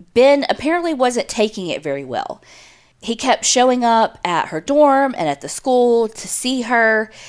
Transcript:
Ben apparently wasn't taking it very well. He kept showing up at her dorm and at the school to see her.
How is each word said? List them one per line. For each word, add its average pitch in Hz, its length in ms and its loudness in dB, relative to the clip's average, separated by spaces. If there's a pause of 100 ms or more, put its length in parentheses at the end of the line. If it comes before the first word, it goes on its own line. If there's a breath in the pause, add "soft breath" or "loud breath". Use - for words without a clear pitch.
(140)
Ben 277 360 4
apparently 330 440 -2
wasn't 247 340 -2
taking 214 400 -4
it 147 160 -6
very 139 220 -6
well. - 360 -8 (580 loud breath)
He 233 180 -8
kept - 260 -2
showing 247 400 2
up 226 400 2
at 170 240 -2
her 160 140 -6
dorm 277 560 2
and 160 100 -2
at 143 140 -4
the - 80 -10
school 240 580 2
to - 200 -14
see 254 340 -4
her. 220 500 0 (180 loud breath)